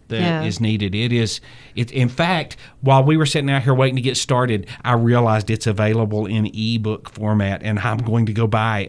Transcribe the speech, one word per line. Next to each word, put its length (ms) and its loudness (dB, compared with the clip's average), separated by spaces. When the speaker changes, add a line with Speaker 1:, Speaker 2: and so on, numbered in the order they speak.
Speaker 1:
that 140 -4
Speaker 2:
Yeah. 220 0
Speaker 1:
is 180 -4
needed. 340 0
It 160 -2
is, 300 0
it, 160 -4
in 160 0
fact, 480 -2
while 240 4
we 140 4
were 80 2
sitting 240 0
out 140 0
here 100 4
waiting 240 2
to 40 -2
get 140 -2
started, 520 0
I 80 0
realized 560 2
it's 180 -2
available 600 0
in 180 0
ebook 640 -4
format, 540 -2
and 160 -2
I'm 180 -2
going 300 0
to 60 -2
go 140 0
buy 420 0